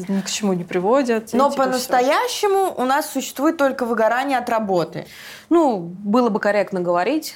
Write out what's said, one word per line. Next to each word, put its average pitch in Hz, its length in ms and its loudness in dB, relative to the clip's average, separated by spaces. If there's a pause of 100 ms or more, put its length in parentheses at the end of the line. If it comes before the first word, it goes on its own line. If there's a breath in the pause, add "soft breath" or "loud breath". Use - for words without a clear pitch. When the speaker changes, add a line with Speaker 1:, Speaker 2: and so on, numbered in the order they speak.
Speaker 1:
ни 196 120 -2
к 190 100 -6
чему 196 220 -2
не 175 100 -2
приводят, 220 720 0
и - 40 0
Speaker 2:
Но 269 120 6
Speaker 1:
типа 269 120 0
всё. - 80 -
Speaker 2:
по-настоящему 349 1080 0
у 254 80 -2
нас 285 260 0
существует 269 460 -2
только 269 300 0
выгорание 240 520 0
от 226 120 -6
работы. 190 560 -2 (420 loud breath)
Speaker 3:
Ну, 302 300 4 (260)
было 233 240 4
бы 196 100 0
корректно 196 420 0
говорить, 180 560 0